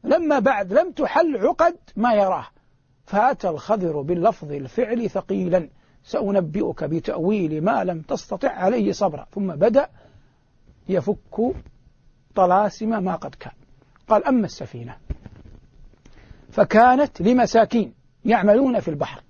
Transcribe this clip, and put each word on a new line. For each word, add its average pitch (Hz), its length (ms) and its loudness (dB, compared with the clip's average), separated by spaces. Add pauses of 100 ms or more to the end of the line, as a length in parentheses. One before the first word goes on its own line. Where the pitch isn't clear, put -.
لما 302 360 2
بعد 202 340 0
لم 330 180 2
تحل 311 460 0
عقد 330 380 2 (200)
ما 233 180 2
يراه، 185 320 2 (600)
فأتى 214 440 0
الخضر 165 520 -2
باللفظ 170 500 -2
الفعل 214 580 -4
ثقيلا: 185 600 -2 (340)
"سأنبئك 196 800 -4
بتأويل 160 800 -2
ما 220 200 0
لم 175 180 -4
تستطع - 480 -6
عليه 202 420 0
صبرا". 156 400 -4
ثم 196 160 -6
بدأ 214 420 0 (1000)
يفك 202 680 -4 (800)
طلاسم 202 680 0
ما 180 120 -2
قد - 200 -12
كان. - 180 -18 (540)
قال: 214 180 2
"أما 254 200 0
السفينة 120 500 -14 (1500)
فكانت 247 720 4
لمساكين 233 720 2 (320)
يعملون 220 540 4
في - 80 -6
البحر" - 420 -8